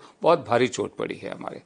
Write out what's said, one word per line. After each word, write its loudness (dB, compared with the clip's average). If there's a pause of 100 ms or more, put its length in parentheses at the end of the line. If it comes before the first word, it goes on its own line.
(220)
बहुत 4
भारी 4
चोट -6
पड़ी -6
है, -10
हमारे -10